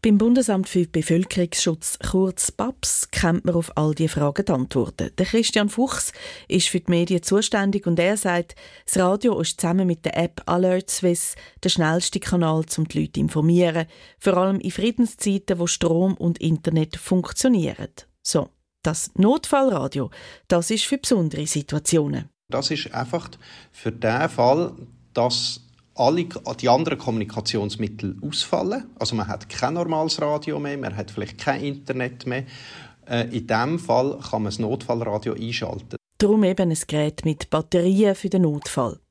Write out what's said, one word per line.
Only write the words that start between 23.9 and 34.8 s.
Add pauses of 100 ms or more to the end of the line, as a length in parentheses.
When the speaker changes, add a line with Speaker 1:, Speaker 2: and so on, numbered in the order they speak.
Speaker 2:
den
Fall, (420)
dass (320)
alle (340)
die
anderen
Kommunikationsmittel
ausfallen. (120)
Also
man
hat
kein
normales
Radio
mehr,
man
hat
vielleicht
kein
Internet
mehr. (600)
Äh, (100)
in
diesem
Fall
kann
man
das
Notfallradio